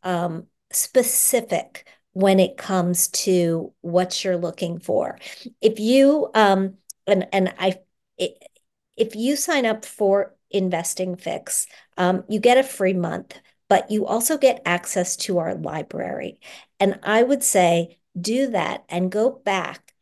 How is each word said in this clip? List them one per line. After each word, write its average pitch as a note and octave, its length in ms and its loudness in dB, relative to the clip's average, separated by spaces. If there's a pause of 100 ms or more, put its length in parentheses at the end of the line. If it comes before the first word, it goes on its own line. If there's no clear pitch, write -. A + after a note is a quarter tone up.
um, E3+ 440 -4 (240)
specific - 1160 -2 (260)
when F#3+ 260 4
it F#3 180 2
comes F3+ 520 -2
to E3+ 720 0
what F3+ 420 -2
you're F#3 140 0
looking E3+ 420 -6
for. - 400 -4 (420)
If A3 180 2
you, C4+ 540 4
um, G3 420 4 (320)
and, G3 240 2
and F#3+ 260 0
I, F#3 220 -2 (400)
i-, - 160 -6 (600)
if A3 180 -2
you B3 220 -2
sign C#4+ 280 -2
up A3 200 -4
for G3 500 -2 (160)
Investing F#3 640 -4
Fix, - 520 -6 (300)
um, F#3 300 0
you G#3+ 120 -2
get B3 180 6
a C4+ 60 4
free G3 300 -2
month, F3 460 -6 (300)
but G3 200 2
you G#3+ 160 -2
also A#3+ 320 -2
get C#4 280 2
access F3 520 -2
to F#3 200 -4
our E3 180 -4
library. - 840 -10 (400)
And G3 240 0
I A3 200 4
would C#4 200 0
say E3+ 560 2 (200)
do A#3 280 0
that G3 420 -4
and F#3 220 -2
go G#3+ 180 0
back - 720 -6